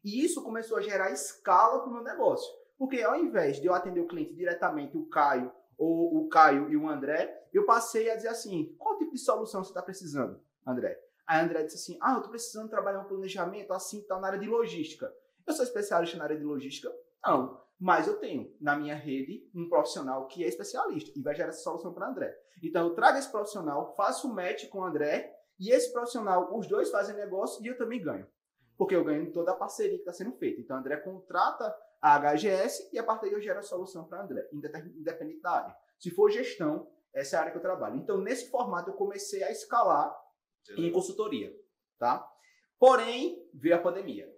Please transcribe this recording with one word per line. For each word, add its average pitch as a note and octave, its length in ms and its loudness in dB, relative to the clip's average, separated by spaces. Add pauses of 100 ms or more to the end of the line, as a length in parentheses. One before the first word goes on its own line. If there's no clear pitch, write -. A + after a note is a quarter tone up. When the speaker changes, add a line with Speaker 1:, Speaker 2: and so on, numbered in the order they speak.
Speaker 1:
E A3 220 0
isso E4 180 0
começou A3 360 -4
a - 20 0
gerar G3 300 0
escala A3 720 4
pro A#3+ 100 -8
meu A#3 100 -8
negócio. C4 480 0 (280)
Porque C4 240 -2
ao A3+ 120 4
invés G3 460 2
de D#3+ 60 0
eu F3+ 80 4
atender F3+ 260 0
o E3+ 60 0
cliente E3+ 280 -6
diretamente, E3+ 640 -2
o D#3 100 -4
Caio, C#3 460 2 (240)
ou E3 400 2
o D#3 120 2
Caio D3+ 420 8
e D3+ 80 2
o D#3 100 0
André, D3 640 -2
eu G3+ 140 4
passei A#3 440 2
a A3+ 60 -2
dizer A3+ 120 -6
assim, G3+ 500 -6
"Qual G#4+ 180 0
tipo F4 160 -4
de B3+ 60 -6
solução G#3+ 440 0
você - 120 -12
tá F3+ 80 -6
precisando, C#3+ 580 -6 (260)
André?" A#2+ 320 -4 (280)
Aí E3 180 4
André D#3+ 200 0
disse - 120 -8
assim, - 240 -12
"Ah, B3 140 4
eu A3 80 -2
tô A3 80 -12
precisando A3 400 -10
trabalhar G3 300 -2
um G3 80 -14
planejamento F#3+ 680 -6
assim, G3+ 320 -8
tal, F#3 120 -4
na F#3+ 100 -2
área G3 100 -2
de G#3 80 -6
logística." G#3 680 -2 (340)
"Eu E4 60 -2
sou C4 100 0
especialista F3 540 0
na D3+ 80 -6
área D3+ 140 -2
de D3 40 -6
logística?" - 480 -6 (320)
"Não, C3 380 2 (180)
mas F3+ 280 4
eu G#4 120 0
tenho D3+ 400 -6
na D3 180 2
minha D3 180 -4
rede C#3+ 600 -6
um E3+ 140 -6
profissional C#3 580 0
que F3 160 -8
é E3 60 0
especialista A3+ 640 -4
e C#3 80 -8
vai D3 120 -2
gerar E3 160 -2
essa - 120 -12
solução E3+ 300 -6
pra F#3 160 -8
André. F#3 260 -6 (280)
Então E3+ 260 2
eu E3+ 60 0
trago C4 240 6
esse C4+ 120 -4
profissional, F3+ 640 -4
faço A#3 320 0
o A3+ 80 -4
match F#3 340 -4
com G3 100 -10
o F#3 60 -4
André F3 500 0 (240)
e F#3+ 120 -4
esse - 220 6
profissional, G#3+ 640 0
os G#3 100 -4
dois - 240 2
fazem G3+ 240 0
negócio G3+ 480 -4
e A#3 60 -8
eu B3 80 -6
também A3+ 260 -4
ganho. A2+ 240 -6 (520)
Porque F#3+ 180 4
eu E3 80 6
ganho D3+ 180 0
em - 100 -6
toda E3+ 200 0
a F#3 40 0
parceria G3+ 420 -2
que - 60 -12
tá E3+ 100 -8
sendo A3 180 -8
feita." A#2+ 300 -4
Então C3 140 -6
o C3 40 -4
André C3+ 160 -4
contrata F#3+ 800 -2 (280)
a D3 120 10
H D3 220 6
G G3 120 2
S F#3+ 460 0
e A#3 40 -2
a A3 60 -4
partir A3 220 -2
daí G3+ 80 0
eu G#3 80 -2
gero G3+ 160 -4
a G3 40 -8
solução F3+ 440 -10
pra F3+ 160 -12
André, - 320 -8
indeter-, D#3+ 320 -10 (100)
independente D#3 460 -8
da - 80 -2
área. - 260 -2 (220)
Se F3 120 -8
for G#3 200 6
gestão, E3+ 580 -2 (240)
essa C#3 240 -2
é - 20 4
a - 20 4
área D#3+ 120 -2
que E3+ 60 -6
eu E3 40 -6
trabalho. D3 340 -2
Então G#3 220 -2
nesse A3+ 320 -2
formato F#3+ 380 -2
eu F#3+ 60 -8
comecei G3 480 -4
a F#3+ 80 0
escalar - 600 2 (520)
Speaker 2:
Entendi. D#3+ 260 -4
Speaker 1:
em E3+ 40 0
consultoria, F3 600 -2 (440)
tá? B2 280 0 (520)
Porém, B3 760 4
veio D#3+ 240 4
a - 20 2
pandemia. F3 600 -4